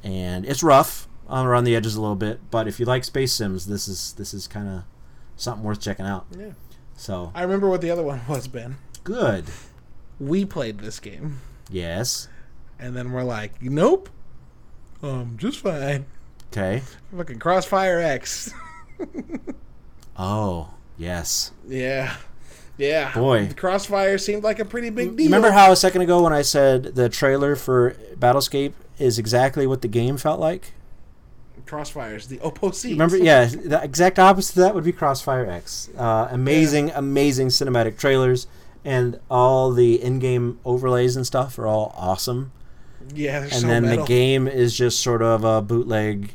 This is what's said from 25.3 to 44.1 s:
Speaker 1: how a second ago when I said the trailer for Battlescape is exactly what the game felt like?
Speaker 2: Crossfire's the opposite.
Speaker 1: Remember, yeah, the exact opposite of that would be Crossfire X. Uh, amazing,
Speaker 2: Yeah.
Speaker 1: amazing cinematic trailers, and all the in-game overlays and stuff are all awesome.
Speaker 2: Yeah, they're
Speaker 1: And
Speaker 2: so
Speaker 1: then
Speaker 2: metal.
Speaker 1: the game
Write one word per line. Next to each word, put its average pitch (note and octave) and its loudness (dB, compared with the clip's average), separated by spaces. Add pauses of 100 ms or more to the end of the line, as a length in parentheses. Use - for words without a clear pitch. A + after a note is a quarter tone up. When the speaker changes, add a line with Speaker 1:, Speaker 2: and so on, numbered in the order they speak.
Speaker 1:
how G3 12
a F3+ 10
second F3+ 4
ago F3 6
when D#3+ 6
I C#3+ 4
said C3+ 4
the B2 4
trailer C#3 2
for B2+ 2 (260)
Battlescape C#3 2 (240)
is B2 2
exactly B2+ 2
what C3 -2
the B2 -4
game A#2+ 0
felt D3+ -2
like? E3 -4 (920)
Speaker 2:
Crossfire's C3+ -10
the C3 -12
opposite. - -4
Speaker 1:
Remember, E3 4
yeah, D3+ 8
the C#3 0
exact E3+ 2
opposite F#3+ 6
of F3+ 6
that F3 4
would E3 -2
be E3+ 2
Crossfire C3+ 0
X. - -10
Uh, A2+ 2
amazing, D3 2
Speaker 2:
Yeah. C#3+ -6
Speaker 1:
amazing C#3 2
cinematic B2 0
trailers, C3 2 (380)
and B2 -2 (120)
all C3 4
the A#2+ 6
in-game B2 -2
overlays B2 2
and C3 -2
stuff C3 -4
are A#2 -6
all G#2+ 0
awesome. A#2+ -4 (640)
Speaker 2:
Yeah, D3 -4
they're C#3 -8
Speaker 1:
And B2+ 0
Speaker 2:
so A#2+ 2
Speaker 1:
then A#2 2
Speaker 2:
metal. A#2 2
Speaker 1:
the - -4
game C3 4